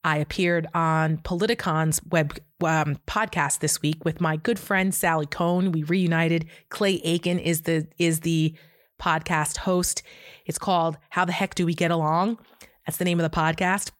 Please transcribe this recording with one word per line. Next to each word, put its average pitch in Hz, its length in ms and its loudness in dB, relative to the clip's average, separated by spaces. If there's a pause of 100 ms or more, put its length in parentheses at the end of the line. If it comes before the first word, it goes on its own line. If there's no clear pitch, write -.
I 156 140 0
appeared 170 560 0
on 160 440 2
Politicon's 170 920 0
web, 156 280 0 (240)
um, 156 360 2 (100)
podcast 180 520 -2
this - 220 -2
week 151 240 -2
with 160 160 -2
my 156 160 0
good 214 220 -2
friend 190 340 0
Sally 160 320 2
Cohn. 175 460 0
We 160 120 0
reunited. 165 640 2 (240)
Clay 196 340 0
Aiken 175 360 0
is 160 220 -2
the, 160 260 0 (100)
is 165 240 2
the 160 340 2 (460)
podcast 160 560 -2
host. - 460 -2 (420)
It's - 140 -6
called 165 380 0 (120)
"How 180 160 0
the 175 60 -2
Heck 190 240 -2
Do 180 100 0
We 170 80 0
Get 170 180 0
Along?" 170 460 0 (480)
That's 156 120 -6
the 190 80 -2
name 175 140 2
of 160 100 2
the - 60 -6
podcast 175 640 0